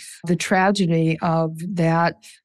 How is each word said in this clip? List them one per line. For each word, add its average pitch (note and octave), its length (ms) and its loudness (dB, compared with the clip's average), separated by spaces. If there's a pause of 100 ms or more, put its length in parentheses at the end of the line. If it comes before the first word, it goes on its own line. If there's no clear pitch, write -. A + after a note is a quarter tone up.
(260)
the E3+ 100 0
tragedy F3 840 2
of D#3+ 360 0 (180)
that E3 400 2 (300)